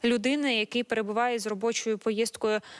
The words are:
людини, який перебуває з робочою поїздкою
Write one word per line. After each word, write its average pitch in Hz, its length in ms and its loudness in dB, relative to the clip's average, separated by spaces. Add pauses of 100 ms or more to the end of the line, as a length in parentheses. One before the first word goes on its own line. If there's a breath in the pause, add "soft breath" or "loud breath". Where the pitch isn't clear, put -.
людини, 247 540 2
який 214 240 0
перебуває 226 560 0
з 208 80 -6
робочою 220 520 -2
поїздкою 220 600 0 (200 loud breath)